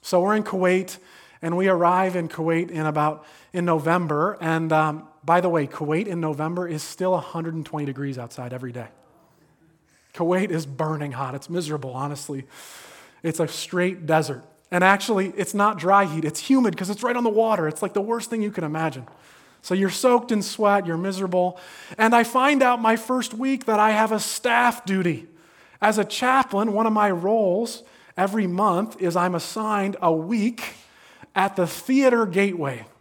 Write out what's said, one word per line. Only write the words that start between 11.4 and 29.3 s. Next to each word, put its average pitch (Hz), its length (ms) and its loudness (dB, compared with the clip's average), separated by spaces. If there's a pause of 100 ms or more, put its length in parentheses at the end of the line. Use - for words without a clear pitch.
miserable, 151 400 -6
honestly. 139 560 -8 (760)
It's 160 160 -4
a 165 80 2
straight 180 600 -4
desert. 147 380 0 (240)
And 180 140 0
actually, 196 540 2
it's 185 180 -4
not 202 240 2
dry 196 280 4
heat. 156 180 -4
It's 151 160 -4
humid 247 360 2
'cause 185 140 -6
it's 208 140 -6
right 247 100 0
on 247 80 -2
the 226 80 2
water. 214 380 2
It's 151 140 -6
like 202 120 -4
the 208 60 2
worst 226 300 -4
thing 226 120 -2
you 208 80 -2
can 180 140 -6
imagine. 151 420 -4 (560)
So - 120 -2
you're 196 160 2
soaked 247 420 2
in 208 100 0
sweat, 202 440 2
you're 165 100 -2
miserable. 180 640 -2 (360)
And 226 180 6
I 233 100 8
find 262 400 4
out 247 160 2
my 226 160 4
first 233 360 -2
week 262 340 -2
that 214 120 2
I 214 120 6
have 214 200 2
a 214 80 0
staff 240 680 0
duty. 180 440 0 (520)
As 208 180 4
a 208 60 2
chaplain, 247 680 0
one 220 140 2
of 220 60 2
my 208 180 4
roles 196 720 0 (320)
every 196 320 0
month 190 520 0
is 170 140 0
I'm 180 220 2